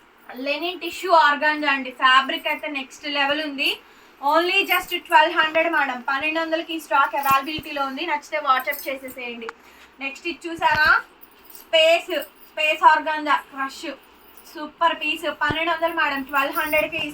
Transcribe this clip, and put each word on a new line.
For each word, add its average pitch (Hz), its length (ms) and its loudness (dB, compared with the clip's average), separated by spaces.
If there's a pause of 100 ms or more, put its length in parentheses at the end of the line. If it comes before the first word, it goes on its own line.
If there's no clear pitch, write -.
(460)
లెనిన్ 320 360 -4
టిష్యూ 349 300 -4 (140)
ఆర్గాంజా 294 500 2
అండి. 262 140 -8 (120)
ఫ్యాబ్రిక్ 269 520 4
అయితే 302 120 -8 (140)
నెక్స్ట్ - 260 -14 (120)
లెవెల్ 285 300 0
ఉంది. 285 220 -2 (500)
Only 339 380 2 (120)
just 294 200 0 (160)
ట్వెల్వ్ 330 340 4
హండ్రెడ్ 320 360 0
మేడం, 269 220 0 (100)
పన్నెండు 311 320 -2
వందలకి 330 340 -4 (120)
స్టాక్ 277 340 2
అవైలబిలిటీలో 277 680 -2
ఉంది. 277 200 -8
నచ్చితే 302 280 -4 (100)
WhatsApp 269 400 0
చేసేసేయండి. 254 600 -10 (540)
నెక్స్ట్ 359 280 -10
ఇది - 160 -10
చూసారా, 320 420 2 (720)
స్పేస్, 330 500 4 (380)
స్పేస్ 311 420 -2
ఆర్గాంజా 302 460 2 (160)
క్రష్, 269 340 -8 (680)
సూపర్ 311 500 -2
పీస్. 330 240 -4 (180)
పన్నెండు 320 300 0
వందలు 330 260 0
మేడం, 277 200 0 (100)
ట్వెల్వ్ 285 300 0
హండ్రెడ్కి 311 460 0
ఈ 294 80 -8